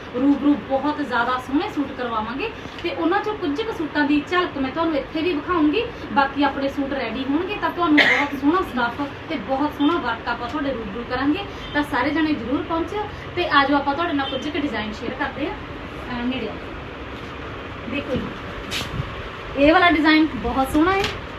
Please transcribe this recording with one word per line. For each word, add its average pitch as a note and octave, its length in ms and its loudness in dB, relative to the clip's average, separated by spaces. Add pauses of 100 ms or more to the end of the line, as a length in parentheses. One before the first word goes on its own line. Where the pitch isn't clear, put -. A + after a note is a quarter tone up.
(140)
ਰੂਬਰੂ C#4+ 400 4
ਬਹੁਤ C4+ 460 0
ਜ਼ਿਆਦਾ A#3+ 380 0
ਸੋਹਣੇ D#4+ 360 0
ਸੂਟ C#4+ 120 0 (120)
ਕਰਵਾਵਾਂਗੇ, A#3+ 520 -2 (320)
ਤੇ E4+ 80 -2
ਉਹਨਾਂ F4+ 300 2
ਚੋਂ G#4+ 140 -2
ਕੁਝ E4 280 -2
ਕੁ A4 160 -4
ਸੂਟਾਂ D4 260 0
ਦੀ D4 260 4
ਝਲਕ F4 280 0
ਮੈਂ C4 120 0
ਤੁਹਾਨੂੰ E4 260 0
ਇੱਥੇ - 260 -2
ਵੀ F4 100 2
ਵਿਖਾਊਂਗੀ। D4+ 520 4 (280)
ਬਾਕੀ C#4 300 4
ਆਪਣੇ C#4 260 2
ਸੂਟ C#4 240 -2
ਰੈਡੀ A#3+ 320 -2
ਹੋਣਗੇ E4+ 360 0
ਤਾਂ E4 100 0
ਤੁਹਾਨੂੰ D#4+ 280 6
ਬਹੁਤ C#4 420 4
ਸੋਹਣਾ C#4+ 480 2
ਸਟੱਫ C#4 200 -4 (200)
ਤੇ D#4+ 80 -4
ਬਹੁਤ C4+ 420 0
ਸੋਹਣਾ D4+ 200 4
ਵਰਕ A3+ 300 -4
ਆਪਾਂ A#3+ 200 -2
ਤੁਹਾਡੇ C#4 240 -2
ਰੂਬਰੂ A3+ 380 -6
ਕਰਾਂਗੇ, C#4+ 340 0 (300)
ਤਾਂ D4 80 2
ਸਾਰੇ C#4 280 0
ਜਣੇ D#4 220 2
ਜ਼ਰੂਰ B3 300 -2
ਪਹੁੰਚਿਓ। F4 420 -2 (320)
ਤੇ F4 120 0
ਆ C#4 160 6
ਜਾਓ C#4+ 120 2
ਆਪਾਂ C#4+ 180 0
ਤੁਹਾਡੇ E4+ 180 -2
ਨਾਲ C4+ 180 0
ਕੁਝ C4 180 -4
ਕੁ D4+ 100 -4
ਡਿਜ਼ਾਈਨ G#3+ 340 -4
ਸ਼ੇਅਰ A3+ 220 -6
ਕਰਦੇ C#4 320 -4
ਹਾਂ। F#4+ 80 -4
ਅਹ, - 680 -8
ਨੇੜੇ B3 240 -2
ਆਓ। E3+ 80 -8 (1300)
ਦੇਖੋ C#4 240 -4
ਜੀ, A#3+ 120 -2 (1300)
ਇਹ C#4+ 160 8
ਵਾਲਾ F4+ 180 8
ਡਿਜ਼ਾਈਨ D#4 360 6
ਬਹੁਤ B3 460 0
ਸੋਹਣਾ E4 200 6
ਹੈ, G4 100 2 (360)